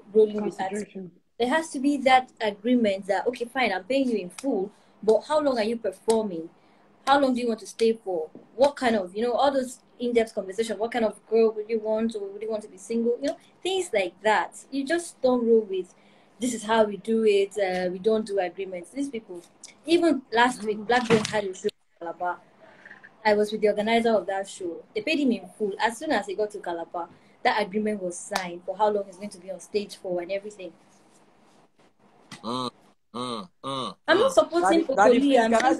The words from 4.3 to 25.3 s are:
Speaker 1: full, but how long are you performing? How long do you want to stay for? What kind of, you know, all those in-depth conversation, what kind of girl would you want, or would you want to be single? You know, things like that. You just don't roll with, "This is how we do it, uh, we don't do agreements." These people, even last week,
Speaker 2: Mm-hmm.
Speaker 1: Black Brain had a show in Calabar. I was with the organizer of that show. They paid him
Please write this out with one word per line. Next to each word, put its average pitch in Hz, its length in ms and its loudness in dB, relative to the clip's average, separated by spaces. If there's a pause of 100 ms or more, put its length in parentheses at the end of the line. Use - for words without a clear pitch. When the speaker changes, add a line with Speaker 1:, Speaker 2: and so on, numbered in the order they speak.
Speaker 1:
full, 214 400 -4 (320)
but 214 260 4
how 302 120 2
long 269 180 0
are 208 60 0
you 233 120 -2
performing? 202 720 -2 (580)
How 285 140 6
long 262 140 2
do 233 80 -2
you 240 60 -2
want 220 120 -4
to 190 60 -16
stay 226 260 2
for? 180 380 -4 (260)
What 285 200 4
kind 233 200 2
of, 185 180 -4
you 214 80 -4
know, 240 120 0
all 269 180 2
those 254 280 -4 (180)
in-depth 226 360 0
conversation, 202 440 -4
what 233 120 -4
kind 233 140 0
of - 240 -2
girl 226 240 4
would 214 160 -8
you 226 120 -2
want, 220 360 -2
or 202 120 -8
would 202 120 -12
you 220 100 -8
want 214 120 -6
to - 60 -18
be 185 100 -20
single? 233 420 -2
You 277 80 -2
know, 330 80 -4 (260)
things 370 300 -2
like 190 300 -2
that. 202 340 0 (140)
You 269 160 -4
just 339 340 -4
don't 247 260 2
roll 226 140 6
with, 190 340 -6 (460)
"This 240 140 -2
is 208 100 -10
how 220 200 4
we 208 120 -2
do 226 280 0
it, 196 340 4
uh, 185 320 0
we 190 80 -8
don't 220 280 0
do 196 120 -2
agreements." 180 520 -6
These 277 200 -6
people, 190 320 -12 (440)
even 330 360 2 (100)
last 226 300 2
week, 214 160 -4
Speaker 2:
Mm-hmm. 214 80 -10
Speaker 1:
Black 240 200 0
Brain 220 200 4
had 214 180 -2
a 185 100 -6
show - 140 -8
in - 320 -12
Calabar. 170 400 -6 (840)
I 214 100 6
was 208 180 2
with 214 80 -6
the 208 80 4
organizer 226 460 2
of 185 120 0
that 196 220 -4
show. 165 340 -10 (120)
They 214 80 -4
paid 311 160 0
him 262 140 2